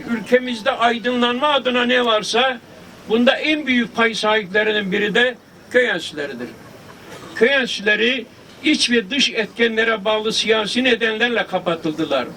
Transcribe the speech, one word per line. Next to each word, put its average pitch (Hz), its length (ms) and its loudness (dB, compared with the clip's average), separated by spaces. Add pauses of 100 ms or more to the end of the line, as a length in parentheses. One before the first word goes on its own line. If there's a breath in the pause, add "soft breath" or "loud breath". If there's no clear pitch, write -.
ülkemizde 240 600 -2
aydınlanma 240 760 0
adına 247 360 2
ne 247 220 2
varsa 226 540 0 (500)
bunda 240 260 4
en 302 320 -2
büyük 247 280 0
pay 226 180 2
sahiplerinin 214 800 0
biri 208 240 0
de 240 200 2 (360)
köy 247 180 2
enstitüleridir. 143 580 -6 (880)
Köy 233 140 4
enstitüleri 233 760 0 (380)
iç 277 280 2
ve 226 180 2
dış 262 200 0
etkenlere 220 760 0
bağlı 214 280 0
siyasi 220 500 0
nedenlerle 226 640 0
kapatıldılar. 160 880 -2